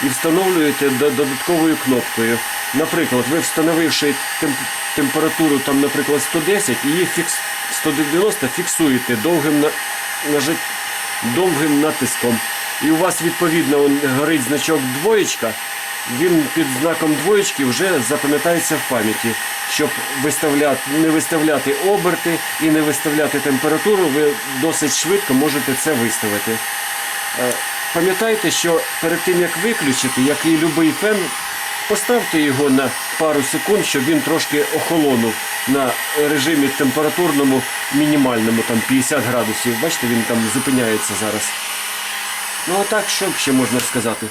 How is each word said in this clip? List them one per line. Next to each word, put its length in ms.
і 40
встановлюєте 800
до-, 200
додатковою 760
кнопкою. 540
Наприклад, 580
ви 80
встановивши 720
тем-, 140
температуру, 640
там, 220
наприклад, 400
сто 180
десять, 460
її 200
фікс-, 340
сто 200
дев'яносто 560
фіксуєте 680
довгим 440
на-, 120
нажи-, 220
довгим 580
натиском. 580
І 80
у 60
вас, 240
відповідно, 600
он 160
горить 300
значок 320
двоєчка, 520
він 360
під 100
знаком 420
двоєчки 420
вже 340
запам'ятається 680
в 140
пам'яті, 460
щоб 180
виставляти, 560
не 180
виставляти 640
оберти 500
і 40
не 160
виставляти 580
температуру, 640
ви 300
досить 340
швидко 380
можете 400
це 100
виставити. 580
Е, 140
пам'ятайте, 580
що 300
перед 180
тим, 220
як 160
виключити, 640
як 240
і 120
любий 340
фен, 260
поставте 520
його 280
на 200
пару 240
секунд, 420
щоб 200
він 160
трошки 420
охолонув 580
на 240
режимі 380
температурному 920
мінімальному, 760
там, 200
п'ятдесят 360
градусів. 580
Бачите, 260
він 200
там 100
зупиняється 680
зараз. 300
Ну, 140
а 20
так, 260
що 160
ще 140
можна 280
сказати? 520